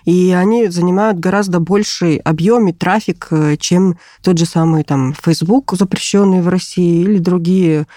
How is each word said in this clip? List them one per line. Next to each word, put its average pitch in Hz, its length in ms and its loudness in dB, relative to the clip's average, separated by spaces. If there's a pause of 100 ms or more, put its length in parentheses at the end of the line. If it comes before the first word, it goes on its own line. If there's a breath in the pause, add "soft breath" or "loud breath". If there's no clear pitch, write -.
и 180 280 2
они 208 340 2
занимают 180 540 0
гораздо 185 400 -2
больший 170 560 -2
объём 190 500 0
и 170 60 0
трафик, 185 580 -4
э, 151 260 0
чем 180 420 0 (220 loud breath)
тот 185 160 0
же 165 100 0
самый, 160 360 0
там, 135 320 -2
Facebook, 180 640 -2
запрещённый 190 640 0
в 170 60 0
России, 175 540 0
или 202 160 2
другие 170 680 0 (100)